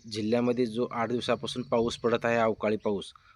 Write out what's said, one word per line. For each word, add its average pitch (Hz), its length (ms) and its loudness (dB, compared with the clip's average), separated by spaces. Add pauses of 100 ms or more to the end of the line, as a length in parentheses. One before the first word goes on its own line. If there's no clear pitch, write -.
(120)
जिल्ह्यामध्ये 117 540 2
जो 113 240 -2
आठ 113 180 -2
दिवसापासून 120 540 -2
पाऊस 117 340 0
पडत 117 280 0
आहे, 117 120 2
अवकाळी 110 400 2
पाऊस, 104 360 -4 (220)